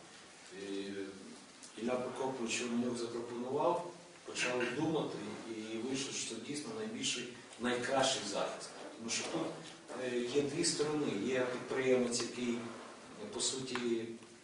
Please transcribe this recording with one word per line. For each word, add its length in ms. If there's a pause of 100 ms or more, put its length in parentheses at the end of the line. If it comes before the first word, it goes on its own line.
(600)
І 220 (1000)
Ілля 140
Прокопович 640
йому 360
запропонував, 920 (340)
почали 400
думати, 520 (320)
і 280
вийшло, 360
що 220
це 60
дійсно 360
найбільший, 500 (320)
найкращий 600 (100)
захист. 380 (280)
Тому 120
що 140
тут, 240 (580)
е, 140
є 220
дві 240
сторони. 420 (180)
Є 140
підприємець, 840
який, 320
е, 60 (720)
по 80
суті, 640 (380)